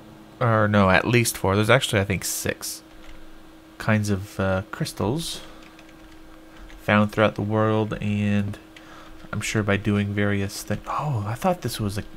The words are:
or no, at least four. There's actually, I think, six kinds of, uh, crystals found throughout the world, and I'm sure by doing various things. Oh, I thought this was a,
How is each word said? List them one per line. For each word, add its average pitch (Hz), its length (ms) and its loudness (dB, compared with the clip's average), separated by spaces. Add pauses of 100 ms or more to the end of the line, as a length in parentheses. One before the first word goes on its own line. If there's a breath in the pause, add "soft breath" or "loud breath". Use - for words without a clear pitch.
(400)
or 110 280 4
no, 104 220 6
at - 180 6
least 117 300 4
four. 95 180 2
There's 104 140 2
actually, 117 320 4
I 95 40 0
think, 92 200 -4
six - 560 -6 (960)
kinds 107 320 2
of, 98 300 -4
uh, 95 320 0
crystals 151 680 -4 (1400 loud breath)
found 104 300 4
throughout 104 240 2
the 110 80 -2
world, 110 580 0
and 104 560 0 (760 loud breath)
I'm 107 100 -4
sure 110 200 0
by 101 160 2
doing 101 300 0
various 101 560 -2
things. - 240 -6
Oh, 127 400 -2
I 113 80 -4
thought 180 260 -2
this - 180 -6
was 104 200 -2
a, - 40 -6 (140)